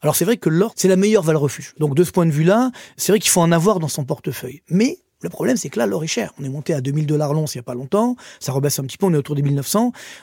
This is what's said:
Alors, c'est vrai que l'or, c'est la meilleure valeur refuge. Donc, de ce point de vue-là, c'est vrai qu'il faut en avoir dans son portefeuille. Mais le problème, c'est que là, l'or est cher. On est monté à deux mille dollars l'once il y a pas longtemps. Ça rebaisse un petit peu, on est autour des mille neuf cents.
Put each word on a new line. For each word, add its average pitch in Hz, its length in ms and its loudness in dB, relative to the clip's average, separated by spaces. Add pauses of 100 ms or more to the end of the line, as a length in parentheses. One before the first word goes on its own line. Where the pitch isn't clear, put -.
Alors, 147 160 0
c'est 170 100 0
vrai 233 100 2
que - 140 0
l'or, 185 260 2
c'est 190 120 2
la 185 80 4
meilleure 202 260 4
valeur 156 180 2
refuge. 143 380 -4
Donc, 147 160 0
de 175 100 6
ce 165 60 -6
point 175 160 2
de 160 40 2
vue-là, 196 420 4 (260)
c'est - 140 -2
vrai 214 80 4
qu'il - 100 -2
faut 185 100 4
en 170 120 4
avoir 180 260 2
dans 156 100 -4
son 143 160 -6
portefeuille. 127 640 -8
Mais 226 300 2 (240)
le 175 80 -8
problème, 220 260 -2
c'est 147 140 -6
que - 80 -6
là, 226 80 0
l'or 190 180 -2
est 160 40 -6
cher. - 300 -4
On 147 60 -10
est 131 60 -8
monté 147 240 -4
à 135 80 -4
deux 139 80 -4
mille 151 160 -2
dollars 147 260 0
l'once 156 220 -2
il 123 40 -10
y - 20 -12
a - 20 -14
pas 123 100 -12
longtemps. 202 420 0 (240)
Ça - 140 -6
rebaisse 139 260 0
un 143 40 -4
petit 131 160 -10
peu, 196 80 0
on 175 80 4
est - 20 4
autour 147 180 -2
des 143 60 -2
mille 143 140 0
neuf 139 120 -4
cents. 240 260 0 (300)